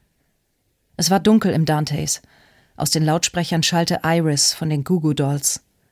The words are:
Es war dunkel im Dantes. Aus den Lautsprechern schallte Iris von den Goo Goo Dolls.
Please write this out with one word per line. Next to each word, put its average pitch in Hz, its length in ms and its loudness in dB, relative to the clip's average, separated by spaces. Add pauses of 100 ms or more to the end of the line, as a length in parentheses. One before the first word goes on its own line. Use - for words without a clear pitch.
(960)
Es - 160 0
war 196 80 4
dunkel 208 340 4
im 160 120 2
Dantes. 151 580 -2 (520)
Aus - 140 -2
den 156 160 0
Lautsprechern 165 560 -2
schallte 170 420 0
Iris 160 480 0
von 156 200 -4
den 143 120 -2
Goo 180 160 0
Goo 151 140 0
Dolls. 143 480 -4 (300)